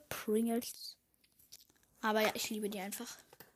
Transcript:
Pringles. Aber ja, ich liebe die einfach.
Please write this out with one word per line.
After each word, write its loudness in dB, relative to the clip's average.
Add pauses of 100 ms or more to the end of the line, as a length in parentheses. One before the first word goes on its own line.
(100)
Pringles. 0 (1040)
Aber 4
ja, 6
ich -2
liebe -2
die -4
einfach. -8 (400)